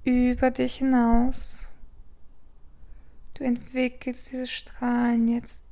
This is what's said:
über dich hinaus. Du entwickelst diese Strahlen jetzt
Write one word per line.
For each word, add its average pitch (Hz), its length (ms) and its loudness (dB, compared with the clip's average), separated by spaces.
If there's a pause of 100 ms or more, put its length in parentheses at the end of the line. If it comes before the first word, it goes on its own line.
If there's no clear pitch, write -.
über 247 460 4
dich 254 260 -2
hinaus. 247 960 4 (1600)
Du 277 80 -6
entwickelst 247 880 -2
diese 254 140 -6
Strahlen 240 840 2
jetzt 240 440 -2